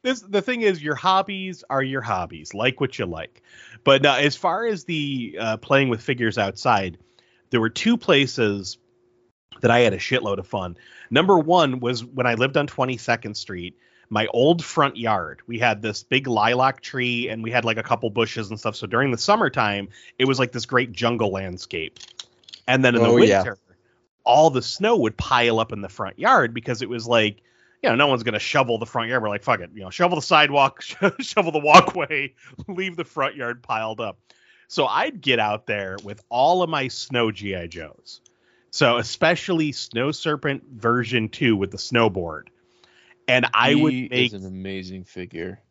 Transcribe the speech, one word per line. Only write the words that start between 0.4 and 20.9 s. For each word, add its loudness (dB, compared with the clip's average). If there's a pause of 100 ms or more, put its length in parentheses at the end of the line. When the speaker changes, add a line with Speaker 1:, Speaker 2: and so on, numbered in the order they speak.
Speaker 1:
thing -4
is, 2
your -2
hobbies -2
are 0
your -4
hobbies. -6
Like 0
what -4
you -2
like. -10 (420)
But, 6
uh, 4
as 2
far -2
as -4
the, -6
uh, -4
playing 2
with -2
figures -2
outside, 0 (520)
there 2
were 0
two 0
places 0 (840)
that 4
I 6
had 4
a -6
shitload -2
of -10
fun. -6 (320)
Number 4
one 2
was -4
when -2
I 2
lived 0
on 0
Twenty-second -4
Street. -12 (360)
My 0
old 4
front 0
yard, -4
we -8
had 0
this -6
big 0
lilac 2
tree, -6
and -8
we -8
had, 0
like, -2
a -6
couple -2
bushes -2
and -10
stuff. -6
So -10
during 0
the -2
summertime, 0 (320)
it 4
was, 2
like, 0
this -8
great -6